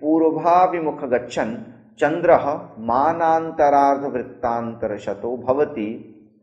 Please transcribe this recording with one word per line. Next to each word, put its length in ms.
पूर्वाभिमुख 1040
गच्छन् 520
चन्द्रः 680
मानान्तरार्धवृत्तान्तरशतो 2500
भवति 800